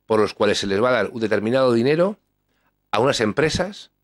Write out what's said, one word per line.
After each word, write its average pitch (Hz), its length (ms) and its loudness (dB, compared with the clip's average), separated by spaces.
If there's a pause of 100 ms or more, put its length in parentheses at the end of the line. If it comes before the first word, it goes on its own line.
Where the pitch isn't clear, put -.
por 110 120 2
los 104 140 0
cuales 104 260 0
se 101 80 -6
les 98 160 0
va 123 60 2
a 127 40 2
dar 104 200 0
un 113 80 -10
determinado 113 540 0
dinero 156 440 0 (720)
a 107 100 0
unas 123 200 2
empresas 147 720 -2 (140)